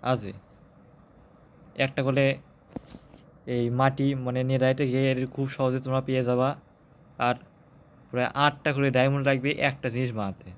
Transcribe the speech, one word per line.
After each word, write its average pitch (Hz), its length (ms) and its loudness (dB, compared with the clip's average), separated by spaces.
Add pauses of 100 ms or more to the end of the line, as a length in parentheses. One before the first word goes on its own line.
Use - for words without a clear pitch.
(120)
আছে 104 200 -2 (1500)
একটা 135 220 -4
করে 135 180 2 (1300)
এই 120 100 0 (140)
মাটি, 135 280 2 (180)
মানে, 127 140 -2 (100)
নেদাররাইটে 131 420 2
গিয়ে 131 200 2
এর 127 80 0 (160)
খুব 135 200 -2
সহজে 131 300 0
তোমরা 131 220 0
পেয়ে 131 220 0
যাবা। 127 200 2 (760)
আর 123 80 2 (760)
প্রায় 123 200 -2 (160)
আটটা 147 300 0
করে 139 120 2 (100)
ডায়মন্ড 135 320 2
লাগবে 139 200 0 (200)
একটা 135 240 -6
জিনিস 123 260 -2
বানাতে 98 380 -6